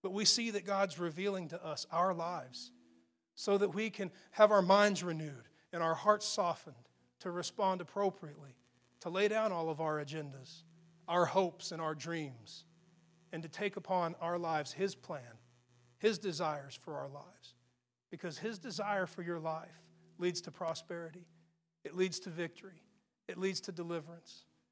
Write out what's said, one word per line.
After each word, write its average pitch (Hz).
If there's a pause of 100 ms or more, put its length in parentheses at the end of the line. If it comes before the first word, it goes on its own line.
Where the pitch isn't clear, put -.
But 190
we 202
see 233
that 196
God's 196
revealing 180
to -
us -
our 185
lives 165 (640)
so 202
that 185
we 214
can 185 (220)
have 214
our 208
minds 196
renewed 156 (240)
and 170
our 160
hearts 208
softened 165 (460)
to 185
respond 185
appropriately, 156 (440)
to 180
lay 196
down 214
all 165
of 151
our 151
agendas, 139 (420)
our 170
hopes 180
and 165
our 156
dreams, 139 (680)
and 170
to 165
take 196
upon 175
our 175
lives 160
his 190
plan, 147 (760)
his 208
desires 151
for 156
our 139
lives. - (560)
Because 165
his 208
desire 196
for 175
your 170
life 160 (500)
leads 175
to 165
prosperity. 165 (560)
It 143
leads 185
to 185
victory. 165 (460)
It 180
leads 185
to 196
deliverance. 170 (260)